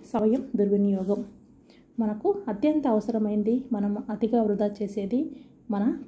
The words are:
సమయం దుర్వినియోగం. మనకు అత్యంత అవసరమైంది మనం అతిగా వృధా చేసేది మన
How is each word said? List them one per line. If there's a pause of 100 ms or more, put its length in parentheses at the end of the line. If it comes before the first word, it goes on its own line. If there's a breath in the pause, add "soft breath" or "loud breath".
(140)
సమయం (120)
దుర్వినియోగం. (760 loud breath)
మనకు (120)
అత్యంత
అవసరమైంది
మనం (120)
అతిగా
వృధా (140)
చేసేది (400 loud breath)
మన (100)